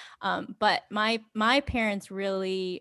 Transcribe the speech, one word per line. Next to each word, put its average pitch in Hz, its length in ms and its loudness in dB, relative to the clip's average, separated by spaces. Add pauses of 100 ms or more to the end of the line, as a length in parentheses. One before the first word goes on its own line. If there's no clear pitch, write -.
(200)
Um, 185 380 -2
but 196 320 2
my, 220 320 0 (120)
my 233 260 4
parents 220 500 -2
really 190 720 -2